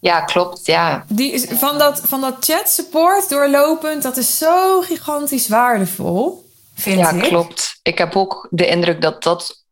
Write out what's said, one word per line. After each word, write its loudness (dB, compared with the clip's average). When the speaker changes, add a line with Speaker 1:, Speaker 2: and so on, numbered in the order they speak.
Speaker 1:
Ja, 2
klopt, -4
ja. 0
Speaker 2:
Die -2
is, -2
van -2
dat, 2
van -2
dat -4
chat 0
support 2
doorlopend, 2
dat -4
is -2
zo 4
gigantisch -4
waardevol, 0
vind 0
Speaker 1:
Ja, 4
Speaker 2:
ik. 0
Speaker 1:
klopt. -2
Ik -2
heb 0
ook -2
de 2
indruk 0
dat -2
dat -2